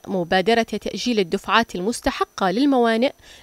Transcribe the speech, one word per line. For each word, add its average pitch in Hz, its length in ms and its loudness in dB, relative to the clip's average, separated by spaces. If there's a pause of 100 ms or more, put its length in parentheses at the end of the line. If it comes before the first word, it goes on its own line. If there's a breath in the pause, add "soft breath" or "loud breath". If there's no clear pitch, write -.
مبادرة 185 540 2
تأجيل 214 580 -4
الدفعات 196 560 0
المستحقة 208 760 -2
للموانئ 240 600 2 (320 loud breath)